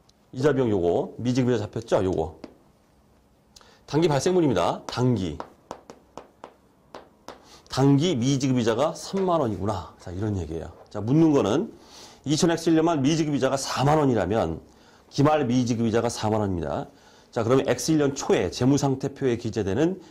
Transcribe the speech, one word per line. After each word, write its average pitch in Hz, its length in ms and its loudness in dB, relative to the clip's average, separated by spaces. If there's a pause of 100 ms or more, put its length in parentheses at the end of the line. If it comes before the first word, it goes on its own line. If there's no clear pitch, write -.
(340)
이자 135 200 2
비용 131 160 0
요거, 95 480 0
미지급 123 320 0
이자 113 140 0
잡혔죠? 110 400 -2
요거. 82 380 -4 (1400)
당기 160 220 2
발생분입니다. 143 800 2
당기. 104 520 -2 (2250)
당기 139 460 4
미지급 127 440 0
이자가 117 340 0
삼만 180 480 -2
원이구나. 98 580 -4
자, 92 120 -14
이런 98 260 -4
얘기예요. 80 340 -8 (200)
자, 107 100 -8
묻는 151 300 4
거는 139 420 0 (520)
이천 156 260 0
엑스 165 180 -2
일 160 60 4
년만 160 260 2
미지급 151 320 0
이자가 131 240 0
사만 139 400 0
원이라면 101 640 0 (480)
기말 147 360 2
미지급 117 420 0
이자가 113 220 0
사만 110 320 -2
원입니다. 92 460 -4 (440)
자, 117 120 -2
그러면 131 240 2
X 123 240 -2
일 156 60 2
년 139 160 2
초에 123 380 0
재무상태표에 135 880 0
기재되는, 113 720 -2